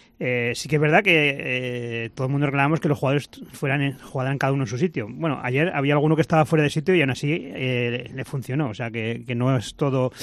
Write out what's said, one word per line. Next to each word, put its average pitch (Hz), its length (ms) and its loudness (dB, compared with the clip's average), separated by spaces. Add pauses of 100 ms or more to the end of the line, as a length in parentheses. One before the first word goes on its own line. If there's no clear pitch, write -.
(200)
eh, 123 340 0
sí - 160 -8
que 156 60 2
es 147 60 4
verdad 156 200 6
que, 156 340 4 (720)
eh, 113 80 -8
todo 127 140 -2
el 131 40 -2
mundo 143 140 2
reclamamos 143 340 2
que - 80 -2
los 143 120 0
jugadores 139 280 0 (260)
fueran 143 280 -2
en, 139 160 -2
jugaran 135 400 -4
cada 135 160 2
uno 139 120 0
en - 20 -8
su 120 100 -6
sitio. 143 320 -2
Bueno, 147 320 -4
ayer 139 320 0
había 143 220 2
alguno 156 200 4
que 160 60 2
estaba 156 240 4
fuera 156 180 2
de 151 60 2
sitio 160 240 0
y 175 80 6
aún 131 80 2
así, 143 220 -2 (240)
eh, 123 580 -4
le 135 100 -8
funcionó, 135 460 -4
o 104 60 -8
sea 117 160 -6
que, 117 340 -4
que 120 80 -6
no 127 240 2
es - 160 -6
todo, 131 380 0 (120)